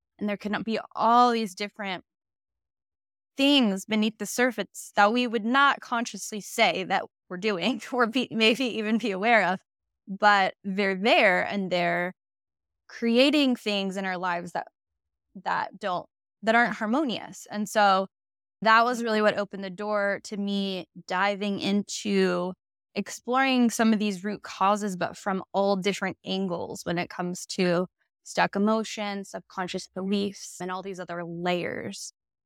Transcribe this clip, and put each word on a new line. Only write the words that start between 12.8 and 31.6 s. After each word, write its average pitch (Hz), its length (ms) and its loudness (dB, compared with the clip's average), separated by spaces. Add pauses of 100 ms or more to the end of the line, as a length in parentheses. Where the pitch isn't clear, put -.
creating 262 680 2
things 196 420 -4
in 196 80 -4
our 185 120 -4
lives 175 340 -4
that, - 160 -6 (760)
that 185 360 -4
don't, 180 260 -4 (380)
that 220 120 4
aren't 233 200 2
harmonious. 226 760 -4
And 208 180 -4
so 196 380 4 (540)
that 220 240 6
was 240 180 -2
really 214 180 2
what 208 160 4
opened 196 260 -6
the 190 60 -8
door 202 560 -2
to 214 120 -10
me 196 500 -2 (200)
diving 196 520 0
into 190 920 0 (420)
exploring 247 760 0
some 220 240 2
of 208 60 2
these 196 240 -2
root 208 200 -8
causes, 202 540 0
but 175 200 -6
from 190 260 -4 (100)
all 196 240 2
different 185 480 -4
angles 190 600 -6
when 170 120 -2
it 175 120 -4
comes 180 360 -8
to 180 420 0 (360)
stuck - 320 -2
emotions, 208 760 -2
subconscious 185 560 -8
beliefs, 196 720 -4
and 180 100 -8
all 185 120 -8
these 190 160 -12
other 175 260 -10
layers. 175 880 -4 (320)